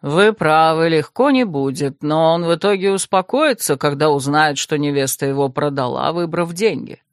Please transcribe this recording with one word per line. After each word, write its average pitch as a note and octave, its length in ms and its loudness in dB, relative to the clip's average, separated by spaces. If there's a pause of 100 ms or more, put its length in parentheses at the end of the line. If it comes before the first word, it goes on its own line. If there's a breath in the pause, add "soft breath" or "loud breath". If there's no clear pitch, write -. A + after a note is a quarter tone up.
Вы F3+ 300 2
правы, D#3+ 560 2
легко E3 420 0
не B3+ 140 2
будет, C#3 580 -4
но D#3+ 300 2
он E3+ 120 -2
в E3 80 2
итоге G3 380 0
успокоится, G3 880 0
когда D3 340 2
узнает, C#3+ 480 0
что - 180 -4
невеста C#3+ 480 -2
его C#3 240 0
продала, C3+ 640 -2
выбрав E3+ 420 -4
деньги. E3+ 480 -4 (120)